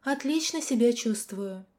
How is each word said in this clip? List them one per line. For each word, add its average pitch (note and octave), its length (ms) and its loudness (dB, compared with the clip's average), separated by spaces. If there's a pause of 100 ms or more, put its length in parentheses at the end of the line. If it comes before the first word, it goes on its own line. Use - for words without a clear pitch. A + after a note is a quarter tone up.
Отлично D4+ 560 0
себя A#3+ 300 4
чувствую. G3 720 -4 (120)